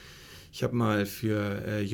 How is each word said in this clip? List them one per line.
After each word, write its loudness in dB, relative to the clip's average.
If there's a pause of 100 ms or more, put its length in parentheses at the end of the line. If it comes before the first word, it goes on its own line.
(520)
Ich -4
hab 0
mal 4
für, 0
äh, 0 (100)